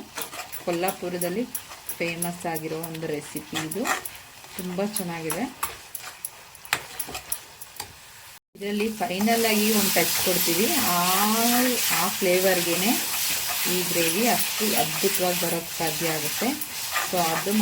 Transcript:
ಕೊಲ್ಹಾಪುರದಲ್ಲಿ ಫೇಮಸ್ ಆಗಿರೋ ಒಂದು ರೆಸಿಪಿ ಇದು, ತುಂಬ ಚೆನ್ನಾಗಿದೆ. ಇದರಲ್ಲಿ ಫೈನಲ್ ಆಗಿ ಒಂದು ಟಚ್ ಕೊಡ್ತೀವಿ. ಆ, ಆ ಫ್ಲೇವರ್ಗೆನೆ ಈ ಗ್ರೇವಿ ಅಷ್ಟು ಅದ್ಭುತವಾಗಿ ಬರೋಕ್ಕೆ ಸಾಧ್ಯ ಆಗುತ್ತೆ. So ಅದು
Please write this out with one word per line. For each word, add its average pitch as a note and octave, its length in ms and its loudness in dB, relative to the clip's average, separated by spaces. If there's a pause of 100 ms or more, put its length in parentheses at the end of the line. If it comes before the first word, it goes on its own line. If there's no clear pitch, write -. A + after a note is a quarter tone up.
(640)
ಕೊಲ್ಹಾಪುರದಲ್ಲಿ F3+ 800 -2 (540)
ಫೇಮಸ್ F3 460 -4 (100)
ಆಗಿರೋ D#3+ 260 -4 (100)
ಒಂದು D#3+ 240 -6
ರೆಸಿಪಿ D3+ 440 -8 (100)
ಇದು, F#3+ 160 -4 (760)
ತುಂಬ F3+ 280 -2 (120)
ಚೆನ್ನಾಗಿದೆ. E3+ 460 -4 (3000)
ಇದರಲ್ಲಿ G#3 320 -2 (140)
ಫೈನಲ್ G#3+ 500 2
ಆಗಿ G#3+ 160 4 (120)
ಒಂದು G3 180 4
ಟಚ್ E3 200 4 (100)
ಕೊಡ್ತೀವಿ. F3 400 4 (260)
ಆ, - 20 4 (1040)
ಆ - 20 4 (160)
ಫ್ಲೇವರ್ಗೆನೆ F3+ 720 4 (840)
ಈ F3+ 40 2 (140)
ಗ್ರೇವಿ E3+ 320 2 (140)
ಅಷ್ಟು - 280 0 (180)
ಅದ್ಭುತವಾಗಿ F3+ 640 2
ಬರೋಕ್ಕೆ E3+ 360 -2
ಸಾಧ್ಯ D#3+ 360 0
ಆಗುತ್ತೆ. D3+ 320 0 (600)
So F#3 80 0 (140)
ಅದು E3 200 0 (100)